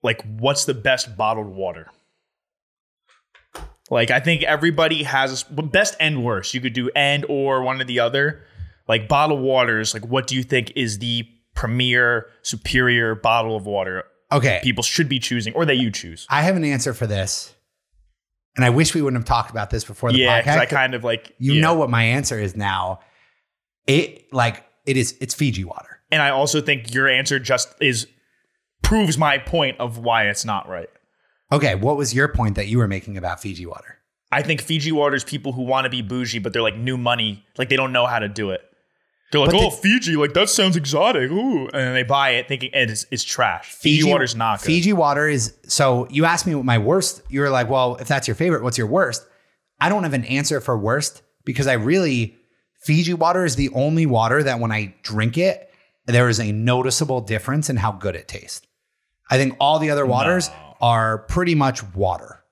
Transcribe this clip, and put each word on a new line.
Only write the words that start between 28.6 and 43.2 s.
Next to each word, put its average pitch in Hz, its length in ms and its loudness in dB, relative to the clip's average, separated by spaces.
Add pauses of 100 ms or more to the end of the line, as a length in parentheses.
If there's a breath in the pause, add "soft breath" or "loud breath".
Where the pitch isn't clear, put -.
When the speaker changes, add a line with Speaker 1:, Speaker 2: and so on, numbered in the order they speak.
Speaker 1:
proves 202 340 2
my 147 220 2
point 143 400 -2
of 117 200 -6
why 117 280 2
it's 101 180 -2
not 101 220 -4
right. 90 220 -10 (640)
Speaker 2:
Okay, 139 240 2
what 107 220 0
was 127 160 -2
your 139 140 2
point 110 280 0
that 101 120 -4
you 113 120 0
were 110 80 4
making 98 300 -6
about 87 240 -6
Fiji 90 240 -10
water? - 320 -18 (340)
Speaker 1:
I 131 100 2
think 147 200 0
Fiji 160 300 -2
water 147 240 2
is 131 80 -2
people 143 300 -8
who 127 100 -6
wanna 131 260 0
be 123 120 -4
bougie, 120 380 -4
but 101 140 -6
they're, 117 100 -4
like, 107 140 -2
new 127 200 -4
money. 117 480 -2 (120)
Like, 131 120 -4
they 135 60 4
don't 131 160 0
know 123 160 2
how 120 120 0
to 104 80 -4
do 101 240 -4
it. 90 100 -6 (680)
They're 147 100 4
like, 143 100 4
Speaker 2:
But 185 100 4
Speaker 1:
"Oh, 220 80 4
Speaker 2:
the - 80 -8
Speaker 1:
Fiji, 196 380 0
like, 147 180 2
that 202 160 2
sounds 190 260 2
exotic. 151 540 2
Ooh." 196 360 0
And - 80 -12
then 127 200 -2
they 127 80 2
buy 135 300 2
it 123 160 0
thinking, 127 260 -6
and 127 160 2
it's, 110 220 -6
it's 120 120 -4